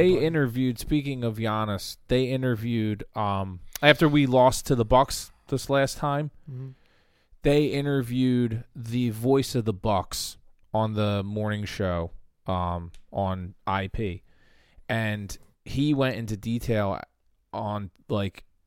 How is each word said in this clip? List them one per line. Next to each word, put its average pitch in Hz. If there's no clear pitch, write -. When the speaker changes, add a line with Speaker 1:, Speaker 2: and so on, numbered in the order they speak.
Speaker 1:
everybody. 180
Speaker 2:
interviewed, 131
speaking 139
of 113
Giannis, 107
they 127
interviewed, 117
um, 98
after 151
we 147
lost 127
to 143
the 117
Bucks 127
this 135
last 139
time, 147
Speaker 1:
Mm-hmm. 131
Speaker 2:
they 147
interviewed 127
the 120
voice 123
of 117
the 110
Bucks -
on 110
the 104
morning 104
show, 87
um, 87
on 95
I 98
P. 92
And 107
he 147
went 131
into 110
detail 110
on, 104
like, 101